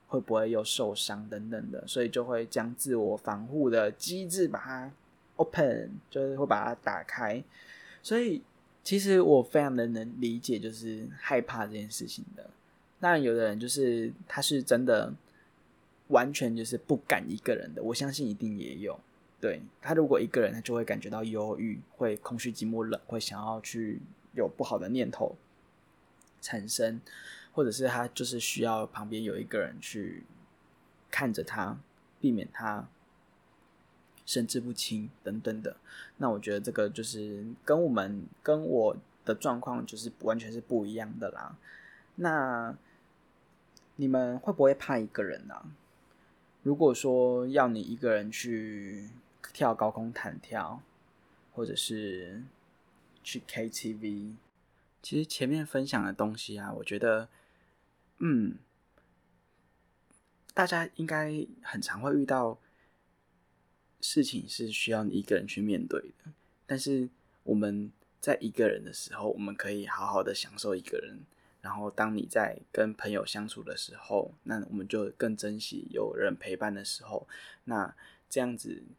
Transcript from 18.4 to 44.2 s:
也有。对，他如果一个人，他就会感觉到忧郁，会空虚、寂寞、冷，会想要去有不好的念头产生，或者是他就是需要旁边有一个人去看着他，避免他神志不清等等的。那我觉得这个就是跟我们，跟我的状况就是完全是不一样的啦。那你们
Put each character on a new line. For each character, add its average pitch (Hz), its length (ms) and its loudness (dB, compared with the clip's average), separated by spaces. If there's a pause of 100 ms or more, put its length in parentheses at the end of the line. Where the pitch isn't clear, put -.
也 67 200 -8
有。 90 220 -6 (420)
对， 85 200 -2 (180)
他 147 140 -2
如 160 120 8
果 135 140 6
一 113 80 2
个 123 140 4
人， 107 100 4
他 113 80 -6
就 117 140 -4
会 117 100 0
感 107 160 -2
觉 107 100 -10
到 110 140 -4
忧 107 340 -2
郁， 107 220 -4 (160)
会 110 220 0
空 - 200 -8
虚、 117 140 -4
寂 110 180 -4
寞、 113 140 0
冷， 110 220 -2
会 117 120 -4
想 107 240 -6
要 110 200 -4
去 113 400 -6 (320)
有 110 160 2
不 - 160 -2
好 - 120 0
的 92 120 -4
念 123 200 0
头 - 280 -4 (1040)
产 107 260 -6
生， 113 320 0 (540)
或 151 100 4
者 120 80 4
是 131 160 2
他 120 220 2
就 - 160 -4
是 120 120 -4
需 113 260 0
要 110 220 2
旁 107 240 -10
边 110 140 -4
有 107 140 -2
一 - 80 -4
个 - 140 -2
人 80 200 -4
去 90 440 -8 (840)
看 135 220 0
着 104 100 -2
他， 107 380 -4 (400)
避 131 140 4
免 107 180 -2
他 107 380 -6 (1400)
神 120 200 0
志 127 140 -2
不 120 140 -4
清 107 360 -4 (140)
等 104 160 -4
等 110 220 -4
的。 - 160 -6 (400)
那 131 120 0
我 107 80 2
觉 104 140 -4
得 101 80 0
这 104 100 -4
个 107 200 2
就 113 120 -6
是 104 440 -6 (180)
跟 151 180 6
我 175 60 4
们， 101 380 0 (180)
跟 156 220 2
我 110 320 4 (260)
的 113 100 0
状 120 280 0
况 120 240 -4
就 110 120 -12
是 226 220 -8
完 110 180 0
全 110 140 -8
是 117 80 -8
不 113 260 0
一 107 100 -6
样 110 220 -8
的 104 140 -4
啦。 - 240 -12 (600)
那 131 600 0 (1200)
你 143 100 0
们 127 320 2